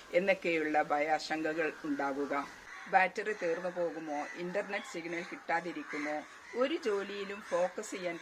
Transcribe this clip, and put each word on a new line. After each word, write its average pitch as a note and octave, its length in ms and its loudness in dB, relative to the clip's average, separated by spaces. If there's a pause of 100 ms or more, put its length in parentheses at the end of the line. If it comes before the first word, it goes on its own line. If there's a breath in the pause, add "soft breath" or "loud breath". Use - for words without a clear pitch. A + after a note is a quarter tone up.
(140 loud breath)
എന്നൊക്കെയുള്ള E3+ 680 4
ഭയാശങ്കകൾ D#3 920 2 (120)
ഉണ്ടാകുക. C#3 600 0 (400)
ബാറ്ററി F#3 460 4
തീർന്നു F3 360 0
പോകുമോ? D#3 680 -2
ഇന്റർനെറ്റ് G3 580 -2
സിഗ്നൽ E3+ 380 -4
കിട്ടാതിരിക്കുമോ? D3+ 920 -2 (320)
ഒരു C#4 300 4
ജോലിയിലും G3+ 560 -2
ഫോക്കസ് F#3 500 0
ചെയ്യാൻ F3 300 -4